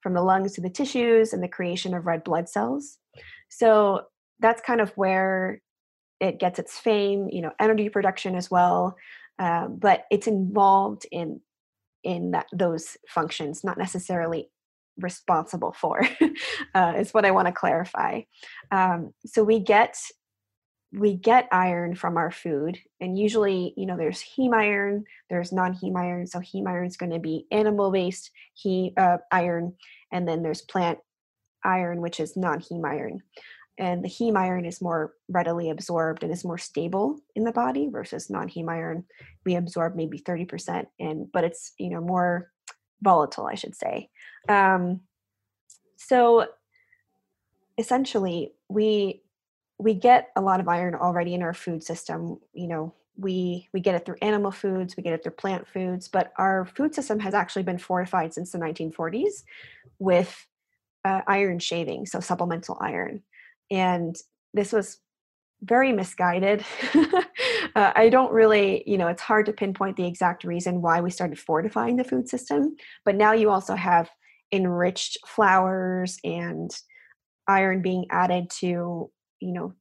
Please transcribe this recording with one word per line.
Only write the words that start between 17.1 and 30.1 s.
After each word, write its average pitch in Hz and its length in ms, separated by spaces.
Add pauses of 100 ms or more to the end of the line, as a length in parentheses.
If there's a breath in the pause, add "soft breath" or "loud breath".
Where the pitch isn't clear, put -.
what 208 140
I 190 60
wanna 185 200
clarify. - 680 (500 loud breath)
Um, 185 400 (140)
so 220 180
we 220 160
get 214 380 (960)
we 202 220
get 240 380
iron 175 420
from 175 220
our 165 140
food, 165 480 (220)
and 185 180
usually, 202 580
you 190 100
know, 185 100
there's 165 260
heme 254 320
iron, 208 500 (240 loud breath)
there's 180 240
non-heme 185 440
iron. 175 300
So 180 140
heme 190 280
iron 180 180
is 180 100
gonna 170 240
be 160 320
animal-based 196 760 (240 soft breath)
he-, 185 420
uh, 180 220 (120)
iron, 175 440 (380 loud breath)